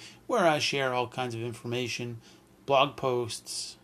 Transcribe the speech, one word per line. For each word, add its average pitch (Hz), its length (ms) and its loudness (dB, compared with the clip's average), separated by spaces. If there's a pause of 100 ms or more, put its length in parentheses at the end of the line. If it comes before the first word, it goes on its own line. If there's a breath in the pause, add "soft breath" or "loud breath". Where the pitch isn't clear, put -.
(280 loud breath)
where 220 200 4
I 151 120 6
share 131 340 0
all 123 160 0
kinds 123 260 -4
of 113 60 -6
information, 120 800 -6 (440 loud breath)
blog 139 300 4
posts - 880 -4